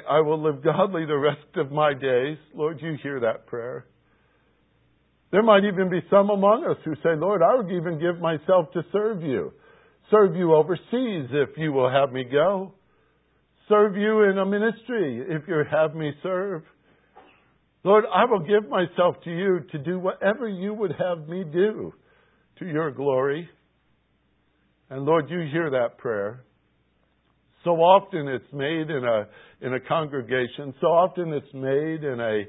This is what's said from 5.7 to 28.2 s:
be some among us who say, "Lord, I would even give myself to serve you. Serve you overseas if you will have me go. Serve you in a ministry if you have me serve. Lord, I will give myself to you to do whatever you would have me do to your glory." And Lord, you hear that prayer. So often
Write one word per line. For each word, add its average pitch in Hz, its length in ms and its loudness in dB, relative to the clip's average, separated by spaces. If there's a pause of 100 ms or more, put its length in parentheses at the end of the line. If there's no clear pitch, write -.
be 175 200 -2
some 202 200 6
among 208 360 2
us 165 180 -2
who 156 120 -6
say, 165 200 0
"Lord, 180 260 0
I 202 140 4
would 196 160 -2
even 170 280 -4
give 175 200 -2
myself 165 540 0
to 165 180 -4
serve 208 300 -2
you. 113 320 -4 (560)
Serve 196 260 6
you 170 180 4
overseas 170 760 0
if 143 260 -2
you 156 140 -2
will 131 180 2
have 135 220 2
me 131 140 -6
go. 185 480 0 (960)
Serve 208 260 4
you 214 280 2
in 196 140 4
a 196 80 2
ministry 202 840 -2
if 156 180 -6
you 156 240 0
have 156 240 2
me 151 160 -6 (100)
serve. 185 420 -6 (1200)
Lord, 214 180 6 (100)
I 196 120 4
will 214 160 0
give 208 280 0
myself 180 540 0
to 170 80 -10
you 180 300 -2 (100)
to 160 60 -10
do 170 220 -6
whatever 202 500 -2
you 196 240 -8
would 208 260 -6
have 170 300 -6
me 180 160 -8
do 165 480 -2 (680)
to 175 60 -10
your 156 260 -4
glory." 139 580 -2 (1400)
And 135 160 -8
Lord, 151 240 2
you 170 200 -6
hear 160 200 -2
that 123 280 -2
prayer. 110 460 -6 (1200)
So 170 120 0
often 175 520 4